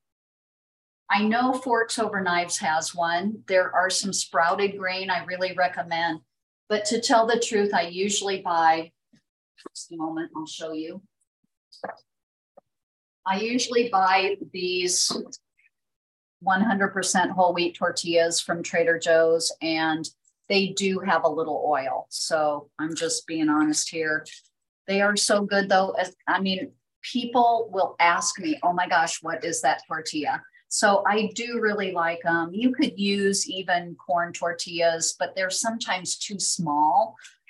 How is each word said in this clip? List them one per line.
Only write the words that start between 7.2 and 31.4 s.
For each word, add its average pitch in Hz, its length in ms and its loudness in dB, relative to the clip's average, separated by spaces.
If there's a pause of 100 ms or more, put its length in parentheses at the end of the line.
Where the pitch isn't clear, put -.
the 233 100 4
truth, 202 340 0
I 180 100 2
usually 190 600 -2
buy, 165 480 2 (840)
just - 200 -18
a 170 40 -14
moment, 160 400 -8
I'll 156 100 -10
show 160 260 -10
you. 160 280 -10 (2250)
I 190 140 0
usually 240 480 0
buy 190 480 2 (160)
these 180 600 -2 (1300)
one 190 220 2
hundred 196 260 2
percent 180 440 2
whole 180 220 4
wheat 175 220 0
tortillas 170 640 2
from 170 220 -4
Trader 165 360 2
Joe's, 165 640 4
and 160 480 0 (400)
they 196 200 2
do 190 320 0
have - 240 0
a 165 40 6
little 151 380 -2
oil. 135 420 -2
So 151 680 -2
I'm 160 180 -4
just 160 300 -4
being 160 220 -2
honest 151 420 2
here. 156 360 -4 (600)
They 196 160 2
are 208 140 4
so 208 280 2
good, 196 240 0
though. 190 240 4
As, 185 220 -4 (120)
I 185 140 0
mean, 190 320 -4 (300)
people 233 680 2
will 190 280 0
ask 175 400 2
me, 285 220 -2
"Oh 175 100 2
my 175 160 0
gosh, 170 340 0
what 160 220 -6
is 165 180 -4
that 151 240 0
tortilla?" 147 560 -6 (260)
So 202 380 2
I 208 280 0
do 233 260 -6